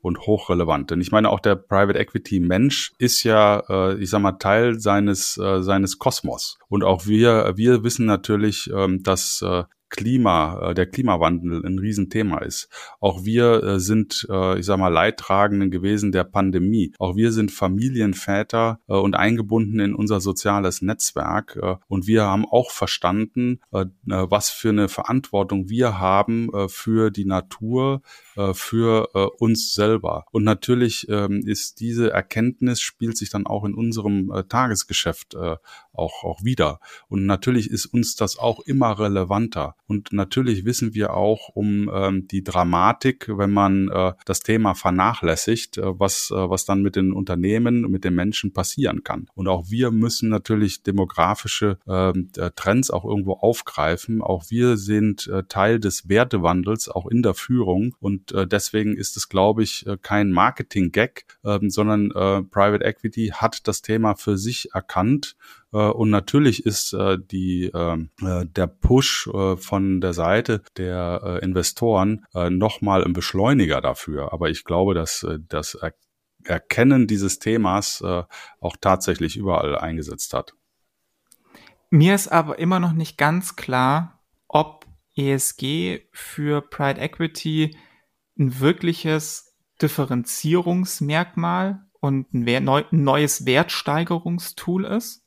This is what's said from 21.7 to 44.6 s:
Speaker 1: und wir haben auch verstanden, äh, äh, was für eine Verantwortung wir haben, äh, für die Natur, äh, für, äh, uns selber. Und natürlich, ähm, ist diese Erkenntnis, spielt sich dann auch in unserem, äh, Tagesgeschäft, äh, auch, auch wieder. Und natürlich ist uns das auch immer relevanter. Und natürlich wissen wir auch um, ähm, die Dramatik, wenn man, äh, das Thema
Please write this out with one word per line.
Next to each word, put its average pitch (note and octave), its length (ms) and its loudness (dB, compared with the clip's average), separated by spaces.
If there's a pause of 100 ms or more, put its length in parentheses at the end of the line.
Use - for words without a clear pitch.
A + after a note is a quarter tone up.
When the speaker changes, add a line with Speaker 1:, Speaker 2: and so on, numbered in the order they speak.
Speaker 1:
und F#2+ 220 -4
wir A2 160 6
haben G2+ 200 2
auch A#2+ 280 2
verstanden, A2 880 -2 (120)
äh, G2 100 0
äh, F#2 40 -2 (200)
was F#2+ 440 0
für - 200 -2
eine G#2 180 2
Verantwortung G2+ 800 -2
wir A2+ 320 0
haben, G#2 520 2
äh, G2 160 -2
für A2 440 0
die G2+ 140 -4
Natur, B2 760 -2 (320)
äh, G2 180 -2
für, A2+ 640 2
äh, G2 120 2 (120)
uns A2+ 360 2
selber. G#2 580 0
Und A2+ 100 2
natürlich, A#2 680 0
ähm, G2+ 380 -2
ist - 320 -6
diese A#2 320 0
Erkenntnis, A#2 680 0
spielt A2+ 360 -6
sich G2+ 140 -8
dann G2+ 160 -4
auch G#2 180 -4
in G2+ 100 -4
unserem, G#2 580 0
äh, G2 100 -4
Tagesgeschäft, A2 920 -2
äh, E2 220 -4 (360)
auch, - 320 -6
auch E2+ 180 -8
wieder. G2 380 0 (260)
Und G2 200 -2
natürlich G#2 440 0
ist - 160 -4
uns - 300 -2
das - 220 -2
auch A#2 200 0
immer B2 400 0
relevanter. G2 800 -2 (100)
Und G#2 280 -4
natürlich G2+ 500 0
wissen A#2 300 -2
wir G#2 180 -2
auch G2+ 380 0
um, G#2 420 -2
ähm, G2 340 -2
die F#2+ 160 -4
Dramatik, F2+ 840 0
wenn G2+ 240 0
man, G2 380 2
äh, F#2 240 0 (100)
das - 160 -4
Thema G#2+ 340 2